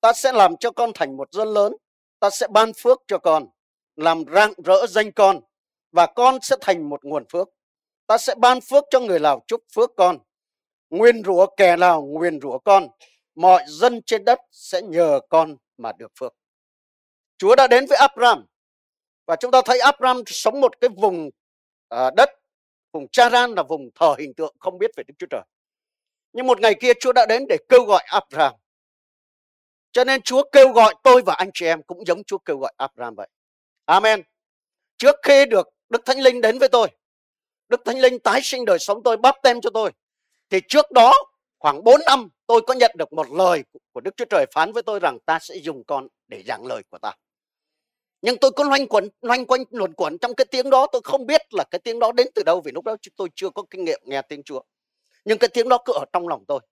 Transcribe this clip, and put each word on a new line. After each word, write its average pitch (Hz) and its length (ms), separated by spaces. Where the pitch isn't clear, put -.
Ta 226 120
sẽ 262 180
làm 190 260
cho 233 140
con 233 240
thành 139 220
một 139 160
dân 214 140
lớn, 208 260
ta 202 100
sẽ 202 180
ban 220 260
phước 247 340
cho 196 100
con, 156 300
làm 165 280
rạng 208 200
rỡ 190 220
danh 214 240
con, 190 280
và 170 140
con 247 360
sẽ - 200
thành 170 280
một 143 160
nguồn 143 240
phước. 175 200
Ta 220 100
sẽ 247 180
ban 247 260
phước 285 280
cho 262 100
người 202 200
Lào 147 280
chúc 233 160
phước 220 240
con, 180 200
nguyền 226 340
rủa 185 240
kẻ 175 200
Lào 175 240
nguyền 156 400
rủa 131 160
con, 196 300
mọi 180 320
dân 220 380
trên 208 200
đất 240 140
sẽ - 300
nhờ 165 380
con 160 280
mà 117 140
được 110 280
phước." 127 160
Chúa 208 180
đã 262 120
đến 247 220
với 285 80
Abraham, 240 480
và 165 100
chúng 247 160
ta 254 140
thấy 254 140
Abraham 247 460
sống 247 360
một 254 200
cái 247 80
vùng, 180 400
à, 127 280
đất, 269 120
vùng 147 160
Charan 240 440
là 185 120
vùng 139 320
thờ 156 240
hình 143 140
tượng, 156 260
không 180 180
biết 214 200
về - 100
Đức 143 120
Chúa - 100
Trời. 117 120
Nhưng 254 140
một 240 120
ngày 214 220
kia 247 180
Chúa 254 120
đã 240 140
đến 233 240
để 165 80
kêu 247 140
gọi 202 240
Abraham. 151 460
Cho 247 120
nên 262 180
Chúa 262 300
kêu 262 200
gọi 220 320
tôi 254 180
và 185 120
anh 180 200
chị 175 120
em 160 180
cũng 180 220
giống 175 180
Chúa 196 140
kêu 151 200
gọi 135 200
Abraham 120 380
vậy. 98 120
Amen. 202 360
Trước 285 260
khi 277 220
được 214 220
Đức 233 160
Thánh 262 140
Linh 247 220
đến 226 180
với 269 100
tôi, 233 180
Đức 247 160
Thánh 247 140
Linh 254 200
tái 226 240
sinh 254 220
đời 190 140
sống 208 240
tôi, 226 140
báp 254 260
tem 240 180
cho 240 120
tôi, 214 180
thì 190 180
trước 294 240
đó 254 220
khoảng 147 240
bốn 262 220
năm 254 240
tôi 226 200
có 254 60
nhận 240 240
được 156 160
một 156 180
lời 170 320
của 123 100
Đức - 160
Chúa 240 80
Trời 175 260
phán 170 220
với 233 100
tôi 214 160
rằng: 160 260
"Ta 160 160
sẽ - 140
dùng 147 280
con 135 240
để 95 160
giảng 110 220
lời 117 240
của 90 80
ta." 104 180
Nhưng 240 200
tôi 269 140
cứ 285 80
loanh 277 240
quẩn, 208 220
loanh 247 240
quanh, 254 260
luẩn 190 220
quẩn 160 240
trong - 180
cái 262 100
tiếng 254 240
đó, 262 220
tôi 240 120
không 269 220
biết 285 280
là 175 180
cái 180 80
tiếng 233 200
đó 226 120
đến 247 240
từ 302 80
đâu, 175 180
vì 143 100
lúc 160 140
đó 220 100
tôi 190 200
chưa 190 140
có 185 200
kinh 185 160
nghiệm 160 180
nghe 135 180
tiếng 143 220
Chúa. 135 180
Nhưng 214 120
cái 240 160
tiếng 240 160
đó 254 160
cứ 220 80
ở 143 200
trong 175 140
lòng 123 200
tôi. 139 120